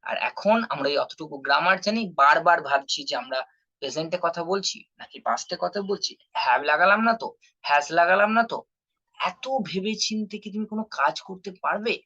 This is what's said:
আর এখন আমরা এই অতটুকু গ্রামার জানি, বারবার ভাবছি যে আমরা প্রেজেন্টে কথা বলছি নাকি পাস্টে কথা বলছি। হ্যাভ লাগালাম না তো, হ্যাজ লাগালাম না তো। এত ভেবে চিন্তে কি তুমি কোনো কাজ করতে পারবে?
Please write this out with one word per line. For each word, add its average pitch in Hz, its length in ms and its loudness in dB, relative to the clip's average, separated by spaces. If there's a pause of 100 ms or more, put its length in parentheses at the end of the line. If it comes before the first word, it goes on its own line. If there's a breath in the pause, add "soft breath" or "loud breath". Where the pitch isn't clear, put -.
আর - 160 -6
এখন 214 520 0
আমরা 139 200 -4
এই 143 80 0
অতটুকু 147 400 -6
গ্রামার 156 440 2
জানি, 214 280 -2
বারবার 160 520 6
ভাবছি 139 420 -2
যে 139 120 -6
আমরা 131 300 -4 (340)
প্রেজেন্টে 156 420 -4
কথা 170 220 -2
বলছি 190 400 -4 (140)
নাকি - 220 -18
পাস্টে - 400 -4
কথা 180 220 -4
বলছি। - 340 -6 (180)
হ্যাভ 127 280 2
লাগালাম 175 400 4
না 226 120 4
তো, - 220 -6 (260 soft breath)
হ্যাজ 143 300 2
লাগালাম 185 400 4
না 226 120 4
তো। - 200 -6 (640)
এত 180 220 -6 (180)
ভেবে 190 300 -4
চিন্তে 214 420 -6
কি 208 140 -12
তুমি 214 140 -4
কোনো 214 180 -6
কাজ 147 380 -2
করতে 190 300 -12 (100)
পারবে? 202 440 -4